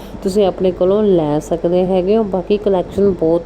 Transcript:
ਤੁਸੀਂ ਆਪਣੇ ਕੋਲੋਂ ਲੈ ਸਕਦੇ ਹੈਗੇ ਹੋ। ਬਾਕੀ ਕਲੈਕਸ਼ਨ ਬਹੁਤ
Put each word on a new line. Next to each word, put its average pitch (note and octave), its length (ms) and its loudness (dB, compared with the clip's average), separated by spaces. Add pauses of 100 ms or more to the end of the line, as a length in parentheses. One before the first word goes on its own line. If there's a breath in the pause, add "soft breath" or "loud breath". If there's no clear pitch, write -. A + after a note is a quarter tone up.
(220 loud breath)
ਤੁਸੀਂ G3+ 240 2
ਆਪਣੇ F#3 240 0
ਕੋਲੋਂ F#3 320 0
ਲੈ D#3+ 360 2
ਸਕਦੇ E3+ 480 -2
ਹੈਗੇ F#3 300 0
ਹੋ। A3+ 60 2
ਬਾਕੀ F#3+ 340 -2
ਕਲੈਕਸ਼ਨ G3 540 0
ਬਹੁਤ E3+ 360 0